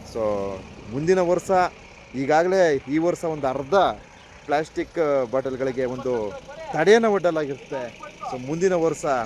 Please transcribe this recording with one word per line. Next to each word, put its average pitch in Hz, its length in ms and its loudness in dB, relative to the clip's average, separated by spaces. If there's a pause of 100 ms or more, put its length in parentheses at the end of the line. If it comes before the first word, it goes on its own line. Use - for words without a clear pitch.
(160)
So 113 80 -2 (680)
ಮುಂದಿನ 160 280 2
ವರ್ಷ, 175 320 0 (640)
ಈಗಾಗಲೇ 156 720 4
ಈ 147 100 0
ವರ್ಷ 170 260 0
ಒಂದು 151 220 -4
ಅರ್ಧ 135 280 -2 (720)
ಪ್ಲಾಸ್ಟಿಕ್ 147 840 0
ಬಾಟಲ್ಗಳಿಗೆ 131 540 -2
ಒಂದು 123 480 -4 (400)
ತಡೆಯನ್ನು 208 400 4
ಒಡ್ಡಲಾಗಿರುತ್ತೆ. 147 960 -4 (240)
So 127 120 -8
ಮುಂದಿನ 170 260 0
ವರ್ಷ 165 300 0 (240)